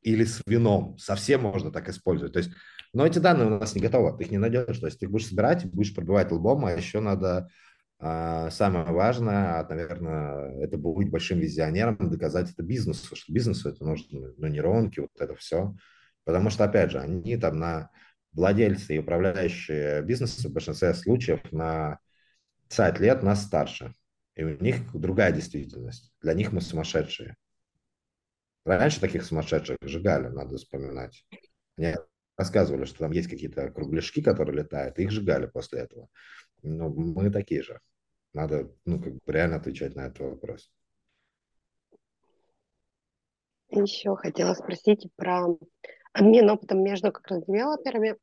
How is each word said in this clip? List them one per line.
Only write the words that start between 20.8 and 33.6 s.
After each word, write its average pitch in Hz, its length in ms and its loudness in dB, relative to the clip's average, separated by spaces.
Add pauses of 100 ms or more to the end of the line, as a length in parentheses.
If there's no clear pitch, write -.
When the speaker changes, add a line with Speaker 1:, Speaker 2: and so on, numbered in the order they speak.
Speaker 1:
случаев 117 460 0 (120)
на 80 480 -4 (680)
пятьдесят 90 320 4
лет 127 240 6
нас 101 200 2
старше. - 500 -2 (420)
И 78 80 -4
у 78 180 -4
них 120 200 0 (120)
другая 92 380 2
действительность. 69 800 -8 (100)
Для 80 120 2
них 101 180 0
мы 87 100 -2
сумасшедшие. - 720 -4 (1300)
Раньше 107 340 4
таких 95 240 -2
сумасшедших 78 560 -2
сжигали, 73 460 0
надо 65 300 -8
вспоминать. 67 680 -12 (520)
Мне 80 200 -2 (400)
рассказывали, 71 480 0
что - 160 -14
там 78 120 -2
есть 85 180 0
какие-то 69 400 -8